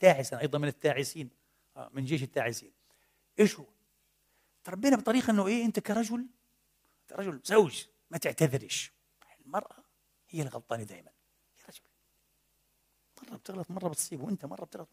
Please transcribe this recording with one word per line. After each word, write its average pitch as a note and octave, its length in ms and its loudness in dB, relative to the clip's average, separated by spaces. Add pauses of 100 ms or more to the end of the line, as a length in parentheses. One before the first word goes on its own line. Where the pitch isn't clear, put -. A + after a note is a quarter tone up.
تعسا، C3+ 400 6
أيضًا D3 180 -2
من D3 100 0
التاعسين. C#3 600 -2 (460)
آه، B2 160 -16
من C3+ 120 -6
جيش C3+ 180 -2
التاعسين. A#2+ 500 -6 (680)
إيش G#3+ 160 6
هو؟ D3 80 -16 (1000)
تربينا A3+ 320 2
بطريقة A#3+ 340 2
إنه G3+ 160 4
إيه؟ A#3 180 2
أنت A3 160 0
كرجل، A3+ 460 -2 (760)
أنت - 180 -12
رجل E3+ 240 -6
زوج، F#3+ 400 4 (260)
ما E3 80 -6
تعتذرش. - 720 0 (540)
المرأة - 380 -8 (440)
هي D#3+ 140 -6
الغلطانة A#2+ 400 -8
دائمًا. G2+ 280 -18 (480)
يا - 100 -20
رجل، - 120 -20 (1400)
مرة A3+ 140 -16
بتغلط، F#3+ 340 -12
مرة F3+ 180 -4
بتصيب، D3+ 320 -6
وأنت G3 240 -6
مرة F#3 200 -12
بتغلط، F3 280 -14